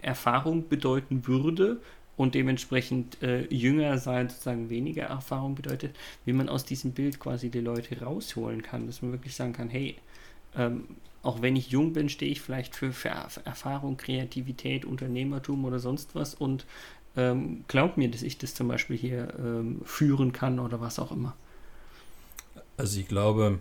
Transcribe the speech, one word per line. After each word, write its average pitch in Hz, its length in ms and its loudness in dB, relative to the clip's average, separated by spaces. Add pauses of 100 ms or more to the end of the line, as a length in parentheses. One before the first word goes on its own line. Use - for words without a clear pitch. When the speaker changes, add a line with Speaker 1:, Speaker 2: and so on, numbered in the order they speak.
Speaker 1:
Erfahrung 139 680 2
bedeuten 135 560 2
würde 165 560 4 (340)
und 131 180 4
dementsprechend, 131 880 2
äh, 127 200 2 (120)
jünger 135 440 6
sein 123 320 0
sozusagen 117 400 -4
weniger 143 320 -2
Erfahrung 135 520 -2
bedeutet, 135 400 -4 (300)
wie 123 80 2
man 135 160 4
aus 135 160 0
diesem 131 280 -2
Bild 139 280 0
quasi 123 300 -4
die 120 100 -2
Leute 117 400 -2
rausholen 117 600 -4
kann, 117 240 -6
dass 120 160 -8
man 123 100 -2
wirklich 127 240 -8
sagen 127 160 -2
kann, 120 160 -6
hey, 127 280 -4 (600)
ähm, 120 400 0 (260)
auch 117 200 -2
wenn 131 140 6
ich 127 120 0
jung 147 240 4
bin, 151 160 2
stehe 143 240 -2
ich 139 80 -6
vielleicht 131 340 -6
für, 131 200 -2
für - 160 -4
Erf-, - 340 -6
Erfahrung, 135 540 -4
Kreativität, 131 880 -4
Unternehmertum 135 800 -2
oder 127 120 0
sonst 127 360 -2
was 147 200 -4
und, 135 300 0 (520)
ähm, 127 500 2
glaub 151 300 4
mir, 135 120 6
dass 120 140 -4
ich 135 160 -4
das - 160 -6
zum 123 140 0
Beispiel 120 280 0
hier, 123 400 -4
ähm, 117 480 -2
führen 139 460 4
kann 127 300 0
oder 120 200 -2
was 117 200 -4
auch 123 100 -4
immer. 127 240 -2 (1400)
Speaker 2:
Also 104 240 0
ich 95 80 -6
glaube 104 520 6